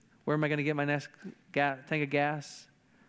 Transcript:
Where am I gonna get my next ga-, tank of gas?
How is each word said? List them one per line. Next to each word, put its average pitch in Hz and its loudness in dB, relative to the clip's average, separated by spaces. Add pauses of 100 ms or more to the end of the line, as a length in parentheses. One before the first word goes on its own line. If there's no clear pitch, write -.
(240)
Where 151 2
am 151 2
I 151 2
gonna 147 0
get 151 0
my 143 0
next 143 -2 (420)
ga-, 139 2 (100)
tank 156 0
of 143 -2
gas? 147 -2 (400)